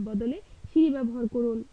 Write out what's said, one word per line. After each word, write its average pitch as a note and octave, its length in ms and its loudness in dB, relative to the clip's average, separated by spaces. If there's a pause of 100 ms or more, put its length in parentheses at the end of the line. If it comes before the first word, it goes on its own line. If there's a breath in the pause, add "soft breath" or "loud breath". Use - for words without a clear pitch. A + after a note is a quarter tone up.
বদলে G#3+ 360 -4 (340 soft breath)
সিঁড়ি D#4+ 200 6
ব্যবহার A#3+ 380 -2
করুন। A#3 300 0 (140)